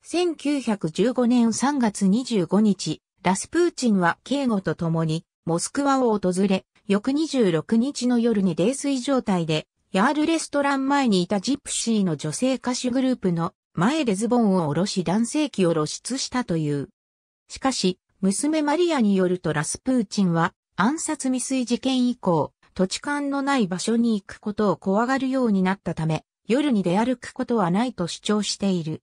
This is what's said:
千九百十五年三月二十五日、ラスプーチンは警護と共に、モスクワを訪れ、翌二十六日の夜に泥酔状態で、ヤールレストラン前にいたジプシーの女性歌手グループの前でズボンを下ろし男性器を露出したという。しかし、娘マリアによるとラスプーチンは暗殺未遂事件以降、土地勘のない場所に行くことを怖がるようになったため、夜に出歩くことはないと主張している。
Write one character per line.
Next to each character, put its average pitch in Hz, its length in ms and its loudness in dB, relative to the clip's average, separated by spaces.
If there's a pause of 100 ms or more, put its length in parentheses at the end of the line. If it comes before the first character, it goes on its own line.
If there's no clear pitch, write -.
千 339 340 -2
九 285 260 -2
百 202 280 -2
十 220 240 0
五 247 140 2
年 233 260 4
三 285 240 0
月 208 300 2
二 226 160 4
十 196 240 0
五 190 120 2
日、 196 440 0 (180)
ラ 180 140 2
ス - 140 -10
プ 330 100 -2
ー 349 120 2
チ 233 200 0
ン 190 80 2
は 170 240 0
警 277 240 -2
護 208 140 0
と 160 120 -4
共 165 300 -2
に、 160 220 -4 (200)
モ 165 140 0
ス - 100 -6
ク 285 140 -4
ワ 269 160 2
を 226 180 2
訪 185 140 0 (160)
れ、 190 180 0 (220)
翌 202 240 0
二 302 160 0
十 226 240 2
六 160 260 0
日 247 300 -2
の 247 100 2
夜 226 240 2
に 175 140 0
泥 196 180 0
酔 277 240 -2
状 254 240 0
態 180 240 0
で、 156 220 -2 (240)
ヤ 196 140 2
ー 302 80 2
ル 302 140 0
レ 330 100 2
ス - 120 -6
ト 285 120 0
ラ 277 140 0
ン 269 120 -2
前 277 220 2
に 180 140 2
い 175 40 -4
た 208 140 -2
ジ 277 160 -2
プ - 140 -14
シ 220 300 -2
ー - 20 2
の 165 120 0
女 151 160 -6
性 254 260 -2
歌 247 180 -4
手 247 160 -4
グ 262 100 0
ル 254 120 0
ー 240 40 -2
プ 185 140 -2
の 170 220 -2 (200)
前 269 320 0
で 214 80 0
ズ 214 140 -2
ボ 240 100 2
ン 208 160 4
を 170 140 2
下 143 80 -2
ろ 175 100 0
し 185 180 -4
男 208 220 0
性 302 240 -2
器 185 160 0
を 165 80 2
露 151 140 0
出 - 320 -8
し - 100 -6
た 247 140 -2
と 170 140 -2
い 147 220 -2
う。 - 100 -8 (580)
し - 100 -16
か 269 140 -2
し、 185 260 -2 (240)
娘 294 400 0
マ 294 140 0
リ 349 180 2
ア 269 80 2
に 202 140 4
よ 185 120 4
る 180 120 0
と 160 120 -2
ラ 151 120 -2
ス - 160 -6
プ 262 140 -2
ー 233 120 2
チ - 160 -4
ン 180 100 2
は 165 220 0 (220)
暗 254 240 0
殺 294 300 -4
未 254 140 -2
遂 262 220 -2
事 240 140 0
件 254 280 0
以 247 80 -2
降、 160 380 0 (220)
土 185 100 2
地 - 140 -8
勘 285 320 -4
の 277 100 -2
な 277 160 0
い 220 80 4
場 175 140 -6
所 226 180 0
に 226 240 2
行 - 20 -20
く - 160 -18
こ 208 140 -8
と 208 160 0
を 165 80 0
怖 208 300 0
が 269 100 0
る 262 140 -2
よ 262 140 2
う 220 60 2
に 190 120 2
な 185 100 2
っ - 80 -6
た 165 140 -4
た 160 100 -4
め、 156 180 -2 (220)
夜 285 260 2
に 202 120 2
出 180 160 2
歩 247 180 0
く - 160 -18
こ 254 140 -6
と 240 100 0
は 170 140 2
な 202 120 2
い 254 100 -4
と 175 120 -4
主 - 140 -10
張 208 240 -2
し - 140 -6
て 196 120 0
い 175 140 0
る。 160 180 -8 (100)